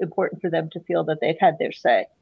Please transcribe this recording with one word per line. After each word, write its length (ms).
important 400
for 80
them 220
to 80
feel 240
that 180
they've 180
had 200
their 120
say. 360